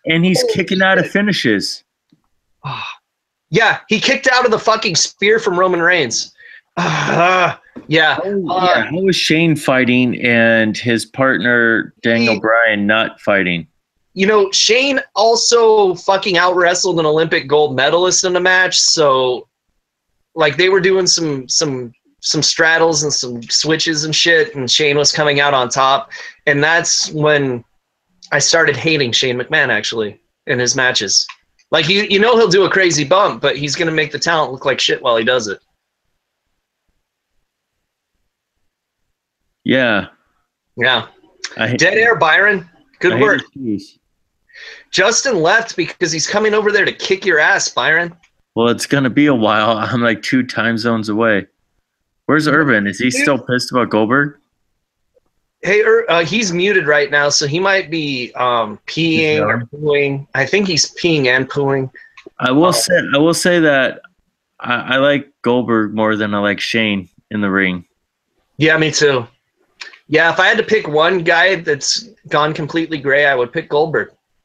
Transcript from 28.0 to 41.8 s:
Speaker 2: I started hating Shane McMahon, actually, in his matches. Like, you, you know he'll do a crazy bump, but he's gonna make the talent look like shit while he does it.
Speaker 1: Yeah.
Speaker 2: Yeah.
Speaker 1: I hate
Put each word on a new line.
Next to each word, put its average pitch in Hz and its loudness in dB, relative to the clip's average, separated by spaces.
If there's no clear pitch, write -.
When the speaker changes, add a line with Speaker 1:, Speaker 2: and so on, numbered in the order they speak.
Speaker 2:
I 147 0
started 151 2
hating 143 -2
Shane 123 -2
McMahon, 139 0
actually, 107 -4
in 131 -2
his 123 -2
matches. 123 0
Like, 156 0
you, 196 2
you 190 0
know 233 2
he'll 226 4
do 190 4
a 160 0
crazy 170 0
bump, 175 0
but 139 -2
he's 143 -8
gonna 165 -4
make 156 -2
the 139 -8
talent 156 -2
look 131 -12
like 135 -2
shit - -2
while 120 2
he 113 0
does 120 0
it. 98 -10
Speaker 1:
Yeah. 113 0
Speaker 2:
Yeah. 120 0
Speaker 1:
I - -2
hate 120 -2